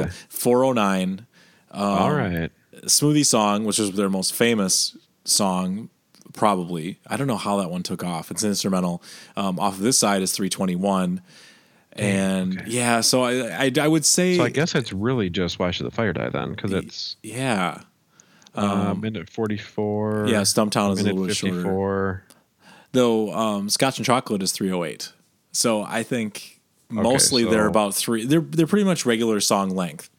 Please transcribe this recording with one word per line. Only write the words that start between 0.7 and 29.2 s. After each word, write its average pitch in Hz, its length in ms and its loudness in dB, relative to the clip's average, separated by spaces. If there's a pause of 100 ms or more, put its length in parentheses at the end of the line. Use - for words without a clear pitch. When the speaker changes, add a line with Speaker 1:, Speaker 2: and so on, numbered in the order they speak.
Speaker 2:
nine. 98 520 0 (460)
Um, 101 100 -8
Speaker 1:
All 101 320 2
right. 90 380 -2 (320)
Speaker 2:
Smoothie 147 420 4
Song, 104 400 2
which 104 140 0
is 101 140 0
their 98 160 2
most 95 240 -2
famous 110 600 2 (280)
song, 92 680 -2 (440)
probably. 87 760 0
I 104 100 -4
don't 135 100 -2
know 113 100 -2
how 101 200 0
that 92 140 -2
one 90 100 -6
took 90 220 -6
off. 85 260 -6
It's 85 140 -6
an 107 60 2
instrumental. 92 520 -2 (340)
Um, 95 240 -2
off 98 140 -2
of 95 80 -10
this 127 160 2
side 101 240 2
is 92 120 -2
three 95 160 -2
twenty-one. 92 720 0 (760)
Speaker 1:
Damn, 95 440 0 (100)
Speaker 2:
And, 92 100 -6
Speaker 1:
okay. - 100 -10
Speaker 2:
yeah, 120 280 2
so 127 240 2
I, 123 440 -2
I, 131 120 2
I 147 80 2
would 156 180 2
say 180 300 4
Speaker 1:
So 156 80 4
I 120 60 2
guess 160 260 -2
it's 131 160 -2
really 107 380 0
just 87 300 -2
Why 90 120 0
Should 78 140 -4
the 60 60 -6
Fire 110 200 -2
Die 62 160 -4
then, 65 260 -4
'cause 98 200 -6
Speaker 2:
Y-, 92 60 0
Speaker 1:
it's, - 440 -10
Speaker 2:
yeah. 110 560 -2 (760)
Speaker 1:
uh, 101 380 0
Speaker 2:
Um, 92 80 -4
Speaker 1:
minute 107 300 -6
forty-four, 107 960 -2
Speaker 2:
yeah, 107 140 2
Stumptown 104 500 2
is 95 80 0
a 101 40 0
Speaker 1:
minute 101 120 2
Speaker 2:
little 95 120 -2
bit 101 100 -2
shorter. 98 180 -2
Speaker 1:
fifty-four. 95 680 -2 (680)
Speaker 2:
Though, 113 420 2
um, 104 360 -2
Scotch 135 280 0
and 107 80 -4
Chocolate 117 380 0
is 90 80 -2
three 95 220 -2
oh 87 100 -2
eight. - 300 -8 (400)
So 110 300 0
I 113 200 -4
think - 560 -6 (320)
Speaker 1:
Okay, 110 100 -2
Speaker 2:
mostly 123 440 4
they're 110 180 4
Speaker 1:
so 107 60 4
Speaker 2:
about 101 260 2
three. 113 300 -2
They're, 156 160 4
they're 156 260 0
pretty 202 180 2
much 180 200 0
regular 113 340 2